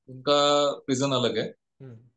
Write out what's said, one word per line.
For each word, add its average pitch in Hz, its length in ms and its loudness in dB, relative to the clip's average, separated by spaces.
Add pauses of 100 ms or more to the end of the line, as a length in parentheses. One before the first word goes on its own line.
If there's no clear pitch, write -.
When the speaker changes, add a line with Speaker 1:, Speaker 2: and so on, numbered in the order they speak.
Speaker 1:
उनका 143 600 2
prison 135 400 -2
अलग 120 260 0
है। - 180 -6 (260)
Speaker 2:
हम्म। 123 160 -18 (200)